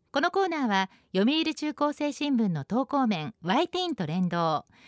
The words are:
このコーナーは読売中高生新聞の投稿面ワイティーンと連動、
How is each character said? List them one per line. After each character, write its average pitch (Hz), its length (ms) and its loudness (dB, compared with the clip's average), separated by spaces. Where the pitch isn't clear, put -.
こ - 100 0
の 349 100 2
コ 392 140 2
ー 370 40 0
ナ 302 180 -2
ー - 20 0
は 190 220 2
読 202 160 4
売 320 240 0
中 302 180 -4
高 294 200 0
生 294 200 -4
新 285 240 -2
聞 220 120 2
の 156 160 -2
投 247 200 0
稿 269 220 0
面 160 360 -2
ワ 190 180 2
イ 349 80 0
テ 359 100 -4
ィ 370 60 -2
ー 349 60 -2
ン 285 40 -4
と 175 120 -4
連 175 220 0
動、 165 380 0